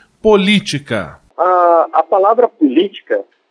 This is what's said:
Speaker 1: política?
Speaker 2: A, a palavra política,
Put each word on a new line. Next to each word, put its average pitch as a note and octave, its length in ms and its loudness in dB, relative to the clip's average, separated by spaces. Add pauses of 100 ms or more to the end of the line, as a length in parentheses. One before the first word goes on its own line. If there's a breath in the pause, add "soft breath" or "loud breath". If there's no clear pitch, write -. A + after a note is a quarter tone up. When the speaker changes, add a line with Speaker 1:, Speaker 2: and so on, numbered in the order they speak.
(200 soft breath)
Speaker 1:
política? F#3 1000 -2 (160)
Speaker 2:
A, F3 560 2
a D#3+ 100 0
palavra G#3+ 460 0
política, C3+ 720 -4 (300)